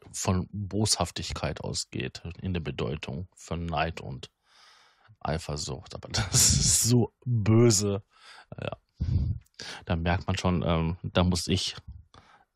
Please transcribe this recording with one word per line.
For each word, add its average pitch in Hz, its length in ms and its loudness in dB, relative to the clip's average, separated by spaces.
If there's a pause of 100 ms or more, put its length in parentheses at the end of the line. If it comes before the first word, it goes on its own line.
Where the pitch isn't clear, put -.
(120)
von 92 400 0
Boshaftigkeit 95 1080 -2
ausgeht - 600 -6 (180)
in 92 140 -2
der 85 60 0
Bedeutung 73 760 -6
von 85 320 -6
Neid 80 340 -2
und - 300 -12 (920)
Eifersucht. 73 720 -6
Aber - 140 -12
<laughs> - 40 -12
das - 200 -2
ist - 520 4
so 117 280 4 (120)
böse. 107 800 4 (560)
Ja. - 200 -8 (1040)
Da 87 120 0
merkt 87 300 0
man 92 120 0
schon, 90 260 2
ähm, 82 380 2
da - 220 2
muss 87 240 2
ich - 280 0 (800)